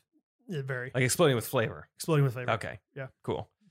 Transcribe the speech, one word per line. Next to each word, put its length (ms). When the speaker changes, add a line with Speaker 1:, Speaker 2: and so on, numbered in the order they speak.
Speaker 1:
Like, 100
yeah, 80
very. 300
Speaker 2:
Like 80
exploding 320
with 100
flavor. 520
Speaker 1:
Exploding 260
with 100
flavor. 180
Speaker 2:
Okay. 280
Speaker 1:
Yeah. 120
Speaker 2:
Cool. 260